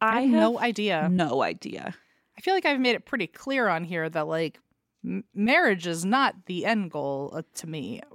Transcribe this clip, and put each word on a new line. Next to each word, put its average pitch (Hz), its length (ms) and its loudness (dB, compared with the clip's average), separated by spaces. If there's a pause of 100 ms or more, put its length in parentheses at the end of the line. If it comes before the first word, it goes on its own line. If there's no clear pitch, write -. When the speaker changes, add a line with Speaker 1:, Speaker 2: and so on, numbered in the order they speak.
Speaker 1:
"I 220 160 4
Speaker 2:
I 254 60 2
have 269 80 4
no 240 240 6
Speaker 1:
have 226 80 -2
Speaker 2:
idea. 196 460 0
Speaker 1:
no 160 320 2
idea." - 540 -6 (420)
Speaker 2:
I - 40 -20
feel 370 120 0
like 359 120 0
I've 277 160 2
made 247 140 2
it - 100 -8
pretty 214 220 -4
clear 262 420 -2
on 170 160 0
here 165 240 -4
that, 156 180 -2
like, 160 320 -2 (460)
m-, 185 180 -4 (100)
marriage 214 540 2
is 165 160 -4
not 240 320 2 (120)
the 175 180 -4
end 202 260 0
goal, 139 420 -4
uh, 160 100 -6 (120)
to - 120 -12
me, 156 340 -10 (120)